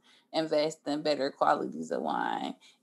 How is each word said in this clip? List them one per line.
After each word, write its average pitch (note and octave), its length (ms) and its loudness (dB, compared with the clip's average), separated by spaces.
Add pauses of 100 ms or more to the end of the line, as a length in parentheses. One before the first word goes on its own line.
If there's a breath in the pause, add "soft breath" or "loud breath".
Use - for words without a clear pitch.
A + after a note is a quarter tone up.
(320 soft breath)
invest D#3 560 0
in D3 160 -2
better C#3+ 280 0
qualities D3 600 0
of C2 100 -2
wine A#1 540 -2 (280 soft breath)